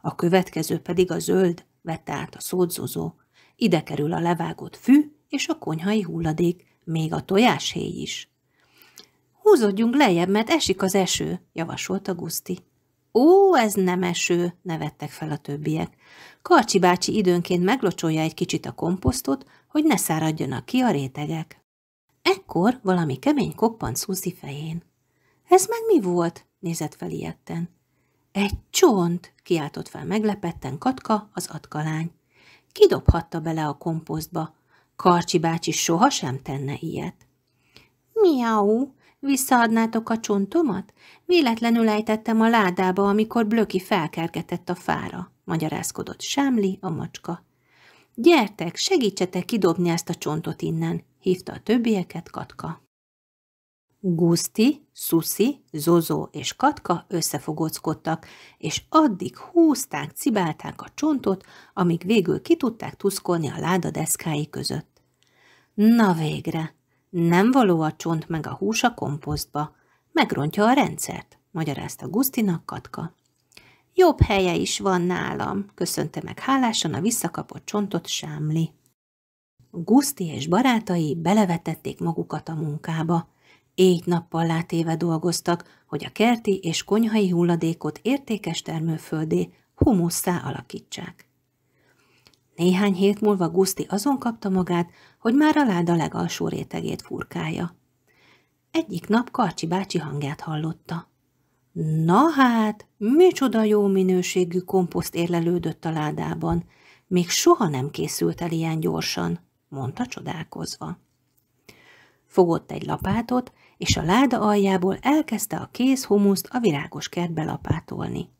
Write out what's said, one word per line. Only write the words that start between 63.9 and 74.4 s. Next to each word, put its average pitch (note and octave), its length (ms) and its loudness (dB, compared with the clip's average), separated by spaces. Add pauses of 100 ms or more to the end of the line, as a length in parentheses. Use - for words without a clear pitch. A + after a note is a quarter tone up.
deszkái D3+ 580 -4
között. - 520 -8 (720)
Na G#3+ 400 6
végre, D#3+ 640 -4 (340)
nem F3 420 4
való G3 300 4
a D#3 140 -2
csont E3 340 -4
meg D#3 180 -6
a - 60 -8
hús G#3 300 -2
a A#3 100 2
komposztba, D3+ 800 -6 (360)
megrontja G#3 540 0
a A#3+ 80 6
rendszert, - 640 -2 (140)
magyarázta D3+ 560 -8
Gusztinak G#3 580 -2
Katka. - 500 -12 (800)
Jobb F4+ 280 6
helye F#3+ 340 2